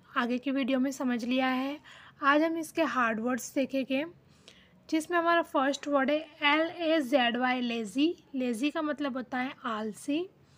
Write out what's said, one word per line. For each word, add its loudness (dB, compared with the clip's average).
आगे -2
की -4
वीडियो 0
में 0
समझ -2
लिया 0
है। -2
आज 4
हम 0
इसके -2
हार्ड 0
वर्ड्स -4
देखेंगे, -2
जिसमें 0
हमारा 4
फर्स्ट 0
वर्ड 4
है 2
एल 4
ए 0
जेड 2
वाई, 0
लेज़ी। -2
लेज़ी 0
का -2
मतलब -4
होता -6
है -4
आलसी। -4